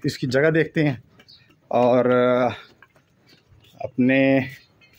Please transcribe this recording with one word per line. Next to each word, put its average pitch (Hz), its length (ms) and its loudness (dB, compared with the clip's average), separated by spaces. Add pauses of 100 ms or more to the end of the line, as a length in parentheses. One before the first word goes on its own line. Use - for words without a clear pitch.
इसकी 143 240 -6
जगह 135 220 2
देखते 156 320 -2
हैं 139 180 -2 (680)
और 123 400 2 (1700)
अपने 135 600 0 (580)